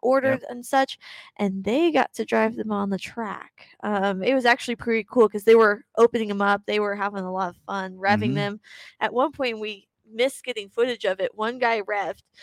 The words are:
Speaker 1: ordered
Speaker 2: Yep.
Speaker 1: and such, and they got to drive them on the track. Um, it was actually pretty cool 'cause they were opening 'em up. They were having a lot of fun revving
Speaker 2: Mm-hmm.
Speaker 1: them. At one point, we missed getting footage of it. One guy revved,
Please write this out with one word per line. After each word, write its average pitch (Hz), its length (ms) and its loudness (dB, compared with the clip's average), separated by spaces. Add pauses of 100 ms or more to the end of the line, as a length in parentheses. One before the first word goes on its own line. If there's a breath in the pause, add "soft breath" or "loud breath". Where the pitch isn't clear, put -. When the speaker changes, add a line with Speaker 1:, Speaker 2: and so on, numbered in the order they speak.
Speaker 1:
ordered 262 380 2
Speaker 2:
Yep. - 100 -12
Speaker 1:
and 247 140 -12
such, - 340 0 (380 loud breath)
and 190 260 -2
they 285 280 2
got 277 240 2
to 220 100 -6
drive 220 320 0
them 220 140 -4
on 202 180 -2
the 190 100 -2
track. - 680 -12 (160)
Um, 202 380 0
it 226 140 2
was 254 100 0
actually 240 300 0
pretty 226 340 -2
cool 226 200 4
'cause 208 160 -6
they 226 100 10
were 214 300 4 (120)
opening 226 320 4
'em 202 120 -2
up. 202 240 2
They 208 160 -2
were 202 140 -2
having 202 280 -6
a 185 80 -8
lot 185 200 -4
of - 140 -20
fun 190 300 -8
revving 196 300 2
Speaker 2:
Mm-hmm. 254 100 0
Speaker 1:
them. 202 260 -4 (380 loud breath)
At - 140 -2
one 269 180 0
point, 247 280 -4
we 214 280 -10 (240)
missed 240 320 -2
getting 220 260 -8
footage 233 360 -2
of 190 160 0
it. 180 140 -4
One 220 220 -4
guy 233 240 0
revved, 196 400 -6 (220 loud breath)